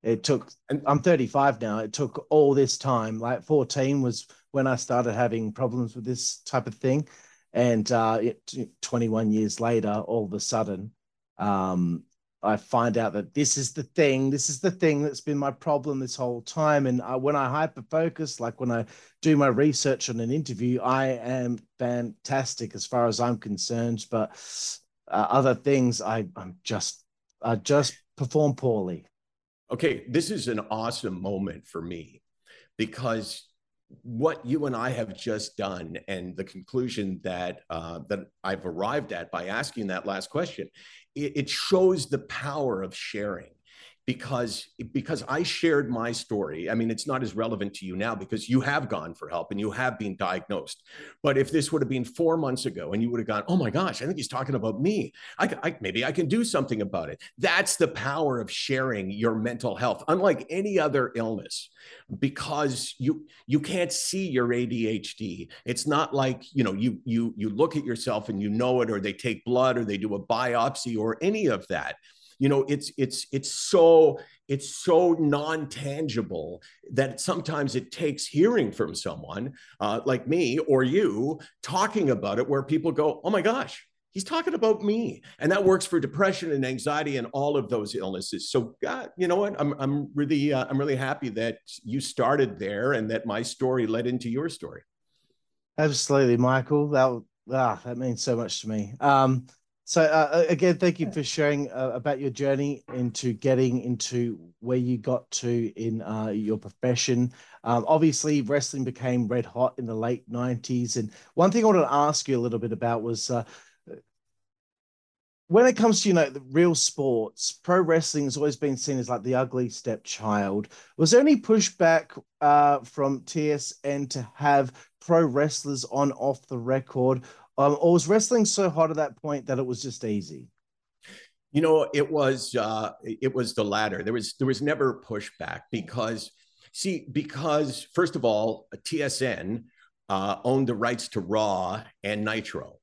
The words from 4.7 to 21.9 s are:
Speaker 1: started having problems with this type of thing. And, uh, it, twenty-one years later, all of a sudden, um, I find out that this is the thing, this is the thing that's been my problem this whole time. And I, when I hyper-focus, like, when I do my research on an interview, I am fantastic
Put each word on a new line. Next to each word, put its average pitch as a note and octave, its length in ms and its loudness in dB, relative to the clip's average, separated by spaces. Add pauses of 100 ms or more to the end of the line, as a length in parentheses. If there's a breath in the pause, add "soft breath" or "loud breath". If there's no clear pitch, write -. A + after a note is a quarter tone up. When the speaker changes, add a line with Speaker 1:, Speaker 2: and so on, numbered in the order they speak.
Speaker 1:
started B2 380 0
having A2+ 380 0
problems A#2+ 420 -4
with A#2 100 -12
this B2 340 -4
type - 280 -4
of A2 80 -10
thing. C#3 340 0 (440 soft breath)
And, A#2 400 2
uh, A2+ 280 2
it, - 320 -4 (300)
twenty-one A2 480 0
years G#2+ 300 0
later, A2+ 320 2
all A2 320 -2
of F#2+ 80 -8
a G2+ 80 -4
sudden, G#2 500 -4 (480)
um, F#2 640 0 (400)
I G#2 140 2
find A#2 420 0
out G#2 160 -2
that G2+ 200 -6
this D3 220 0
is C3+ 160 -6
the D3+ 100 -8
thing, C3+ 480 2
this C#3 180 -2
is C3+ 120 -6
the F#3+ 100 2
thing D#3+ 320 2
that's D3 200 -4
been C#3+ 160 -2
my C#3 120 0
problem C#3+ 480 -2
this C3 160 -6
whole B2 280 -4
time. D3+ 440 2
And B2 160 2
I, A#2+ 140 -4
when C#3 180 2
I C3+ 140 2
hyper-focus, D#3 920 -2
like, A#2 220 -6
when B2 100 -2
I A#2 140 0 (380 loud breath)
do D#3 140 6
my C#3+ 120 6
research C3 600 2
on A#2 120 -4
an A#2 100 -2
interview, B2 500 -2
I C3 260 2
am B2 520 -2 (200)
fantastic A#2+ 960 -4